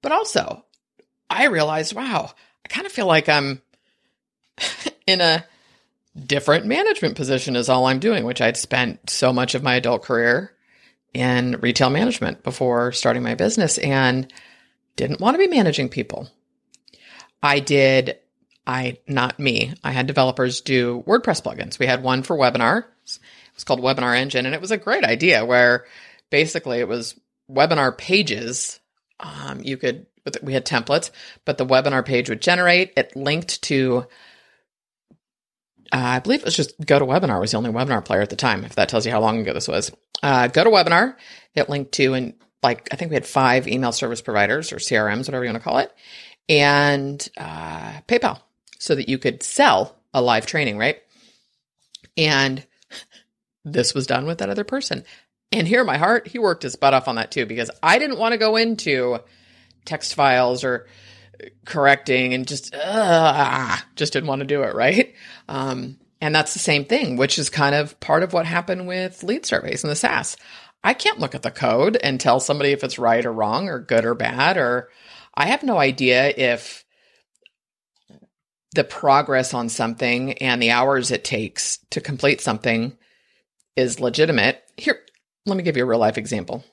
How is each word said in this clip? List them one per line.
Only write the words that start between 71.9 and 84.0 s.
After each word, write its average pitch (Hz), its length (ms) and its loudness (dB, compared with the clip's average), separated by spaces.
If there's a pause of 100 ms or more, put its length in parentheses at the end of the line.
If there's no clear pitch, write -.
and 131 220 0
tell 127 220 4
somebody 143 300 0
if 139 140 -2
it's 127 140 -8
right 117 260 2
or 120 80 -4
wrong 110 360 -2
or 143 100 -8
good 117 260 0
or 117 100 0
bad, 123 420 0
or 123 320 -2 (460)
I 147 120 0
have 269 160 -2
no 233 160 0
idea 135 500 2
if 123 560 -4 (1900)
the 151 100 2
progress 139 680 2
on 117 160 -4
something 120 640 -2
and 123 280 -2
the 117 80 2
hours 127 400 2
it - 140 -2
takes - 540 -6 (120)
to - 100 -6
complete 139 400 -2
something 113 560 -2 (800)
is 127 240 0